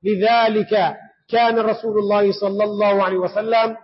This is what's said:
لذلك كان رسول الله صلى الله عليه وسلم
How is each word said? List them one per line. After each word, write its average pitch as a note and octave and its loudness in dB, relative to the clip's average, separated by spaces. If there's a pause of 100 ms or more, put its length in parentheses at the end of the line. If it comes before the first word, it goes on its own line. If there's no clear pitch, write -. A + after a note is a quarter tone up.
لذلك G#3+ 0 (340)
كان A#3 2
رسول A3 -2
الله G3+ 2
صلى G3+ -2
الله G3+ 0
عليه F#3 -2
وسلم A3 -2